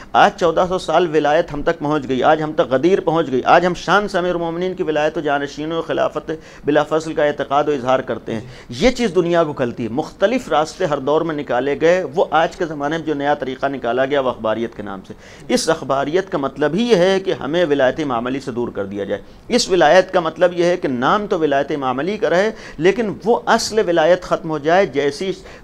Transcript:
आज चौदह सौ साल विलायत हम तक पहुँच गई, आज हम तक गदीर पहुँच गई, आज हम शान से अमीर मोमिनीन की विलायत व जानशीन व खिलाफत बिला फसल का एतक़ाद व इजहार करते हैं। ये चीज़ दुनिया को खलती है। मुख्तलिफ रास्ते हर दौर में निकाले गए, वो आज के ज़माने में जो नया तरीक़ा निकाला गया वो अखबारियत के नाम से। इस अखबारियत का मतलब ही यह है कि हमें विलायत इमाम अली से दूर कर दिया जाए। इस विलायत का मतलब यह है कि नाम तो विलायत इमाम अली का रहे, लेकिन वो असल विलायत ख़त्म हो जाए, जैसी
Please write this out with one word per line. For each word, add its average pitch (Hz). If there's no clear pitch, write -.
आज 180
चौदह 175
सौ 185
साल 175
विलायत 151
हम 147
तक 170
पहुँच 147
गई, 123
आज 156
हम 156
तक 151
गदीर 156
पहुँच 160
गई, 127
आज 170
हम 180
शान 202
से 185
अमीर 175
मोमिनीन 170
की 180
विलायत 156
व 165
जानशीन 143
व 165
खिलाफत 139
बिला 147
फसल 156
का 147
एतक़ाद 147
व 147
इजहार 131
करते 113
हैं। -
ये 175
चीज़ 233
दुनिया 170
को 147
खलती 120
है। 113
मुख्तलिफ 175
रास्ते 156
हर 147
दौर 151
में 165
निकाले 135
गए, 175
वो 151
आज 165
के 180
ज़माने 151
में 156
जो 156
नया 143
तरीक़ा 131
निकाला 127
गया 135
वो 127
अखबारियत 113
के 107
नाम 98
से। -
इस 240
अखबारियत 143
का 175
मतलब 143
ही 226
यह 226
है 190
कि 190
हमें 147
विलायत 139
इमाम 123
अली 135
से 131
दूर 120
कर 101
दिया 98
जाए। 101
इस 233
विलायत 180
का 185
मतलब 165
यह 170
है 180
कि 180
नाम 147
तो 202
विलायत 143
इमाम 131
अली 190
का 180
रहे, 190
लेकिन 196
वो 226
असल 220
विलायत 170
ख़त्म 165
हो 156
जाए, 175
जैसी 143